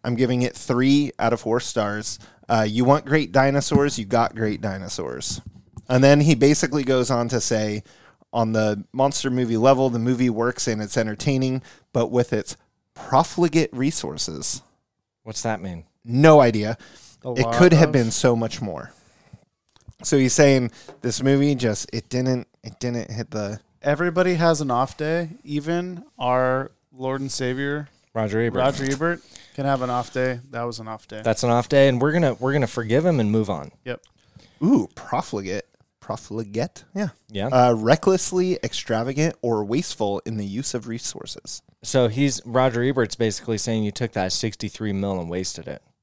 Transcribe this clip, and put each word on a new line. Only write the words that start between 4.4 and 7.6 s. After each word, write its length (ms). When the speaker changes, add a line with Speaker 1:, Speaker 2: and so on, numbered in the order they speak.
Speaker 1:
dinosaurs." 800
And 140
then 180
he 140
basically 480
goes 280
on 180
to 120
say, 420